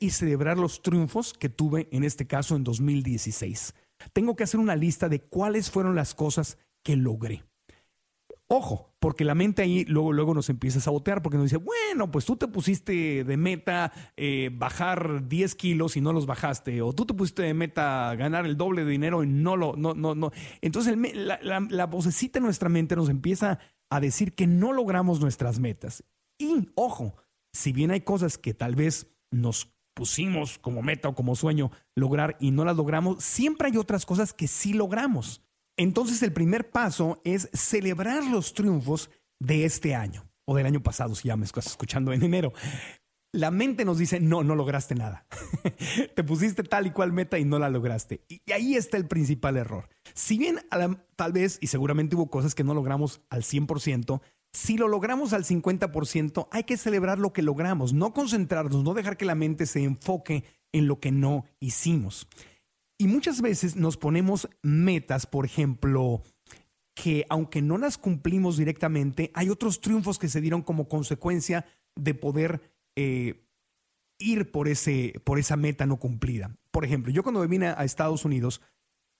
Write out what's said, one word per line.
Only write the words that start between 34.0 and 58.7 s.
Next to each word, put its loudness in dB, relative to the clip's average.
cosas 0
que -4
sí -2
logramos. 0
Entonces, 2
el 2
primer 2
paso 0
es -2
celebrar 0
los 0
triunfos 0
de 2
este 0
año -6
o 0
del 4
año 2
pasado, -2
si -6
ya 0
me 0
estás -6
escuchando -2
en 2
enero. 2
La 0
mente 0
nos 2
dice, 2
"No, 4
no 2
lograste -2
nada". -6
<laughs> -4
Te 0
pusiste 0
tal 0
y -2
cual 0
meta 0
y 2
no 2
la 2
lograste. -4
Y, -20
y -6
ahí 0
está 0
el -2
principal 0
error. -6
Si 0
bien 0
a -2
la, -2
tal -2
vez, 0
y -2
seguramente 0
hubo 2
cosas 0
que -2
no 2
logramos -2
al -4
cien -2
por -4
ciento, -2
si 0
lo 2
logramos 0
al 0
cincuenta 0
por 0
ciento, -2
hay -2
que -2
celebrar 0
lo 0
que -2
logramos, 0
no 2
concentrarnos, 0